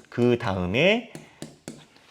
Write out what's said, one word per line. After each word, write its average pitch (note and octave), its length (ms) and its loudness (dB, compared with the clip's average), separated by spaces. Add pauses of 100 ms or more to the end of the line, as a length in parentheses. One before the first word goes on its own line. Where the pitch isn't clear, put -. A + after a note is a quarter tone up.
그 A#2+ 280 2
다음에 A#2+ 760 0 (1000)